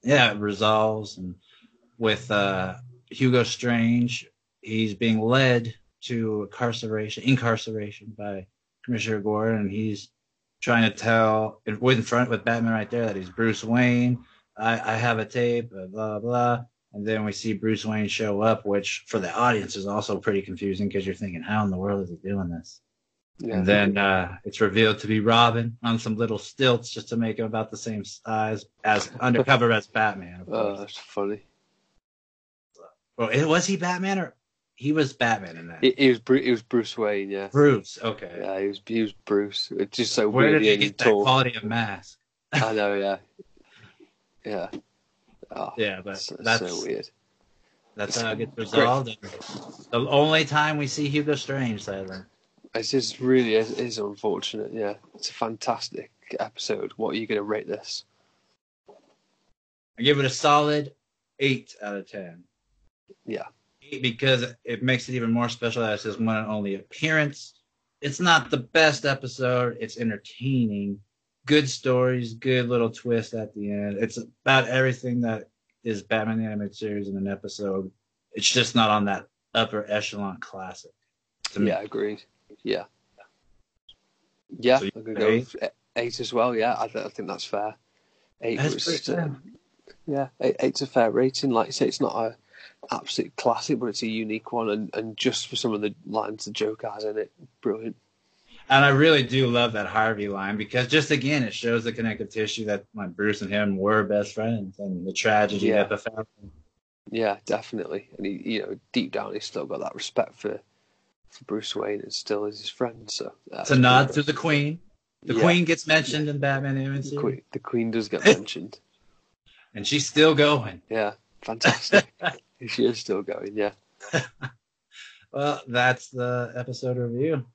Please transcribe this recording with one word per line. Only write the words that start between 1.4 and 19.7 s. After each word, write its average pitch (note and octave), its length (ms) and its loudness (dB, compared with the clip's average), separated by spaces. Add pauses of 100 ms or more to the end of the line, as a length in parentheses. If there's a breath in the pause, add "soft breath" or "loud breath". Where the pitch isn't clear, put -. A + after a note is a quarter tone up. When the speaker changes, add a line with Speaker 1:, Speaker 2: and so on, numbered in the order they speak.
Speaker 1:
with, A2 320 0
uh, F#2+ 440 0 (380)
Hugo B2 300 4
Strange, A#2+ 840 2 (340)
he's A2 340 -2
being A2 260 2
led A#2+ 540 4 (280)
to A2 420 -2
incarceration, A2 800 -4
incarceration A2 920 -2
by G2+ 300 -10 (380)
Commissioner A2 360 -2
Gordon, G#2+ 420 0
and G2 80 -2
he's G#2+ 400 -6 (500)
trying A#2 280 4
to - 80 -2
tell, A2 680 4
in, G#2+ 160 -4
in B2 200 6
front A#2+ 280 2
with A2+ 140 -2
Batman A#2 280 2
right G#2+ 180 -2
there, A#2 160 0
that G2+ 100 -2
he's F#2 140 -8
Bruce A2+ 340 0
Wayne. B2 600 4 (320 soft breath)
"I, A2+ 360 0
I A2+ 40 0
have A#2 220 2
a A2 60 -2
tape, A#2+ 460 0
blah, F#2+ 160 -12
blah, G#2+ 340 -6
blah." A#2+ 440 0 (280)
And G#2 140 -8
then A2 180 0
we G#2 80 -2
see A2 200 -4
Bruce G#2+ 320 0
Wayne G#2+ 240 0
show G#2 340 -2
up, A2 220 2
which G2+ 440 -2
for A2+ 100 0
the F2 160 -4
audience A2+ 420 2